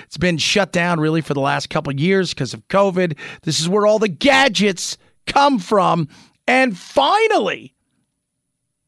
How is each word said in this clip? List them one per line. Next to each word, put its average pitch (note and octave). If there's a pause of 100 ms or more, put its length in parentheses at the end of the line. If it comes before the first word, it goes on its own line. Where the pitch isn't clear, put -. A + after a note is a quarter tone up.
It's -
been E3+
shut F#3
down, F3
really, D#3
for D3+
the C#3
last C#3
couple D3
of C3+
years F#3
'cause C3
of A2
covid. F#3 (260)
This D3+
is D#3+
where G#3
all G#3+
the A3
gadgets G#3 (300)
come C#4
from. E3+ (400)
And B3+
finally, C#4 (1120)